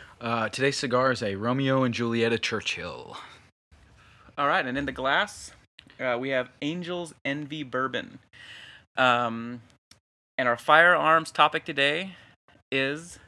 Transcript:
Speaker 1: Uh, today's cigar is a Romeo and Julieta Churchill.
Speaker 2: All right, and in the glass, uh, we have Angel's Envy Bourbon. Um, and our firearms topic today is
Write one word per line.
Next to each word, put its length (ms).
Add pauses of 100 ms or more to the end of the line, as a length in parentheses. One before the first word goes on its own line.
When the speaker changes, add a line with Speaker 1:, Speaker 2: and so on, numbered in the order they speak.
(220)
Speaker 1:
Uh, 260
today's 300
cigar 340
is 100
a 140
Romeo 480
and 100
Julieta 480
Churchill. 760 (1200)
Speaker 2:
All 100
right, 180
and 120
in 80
the 80
glass, 580 (480)
uh, 180
we 120
have 200 (120)
Angel's 520 (120)
Envy 380
Bourbon. 560 (760)
Um, 680 (760)
and 100
our 100
firearms 720
topic 360
today 500 (560)
is 560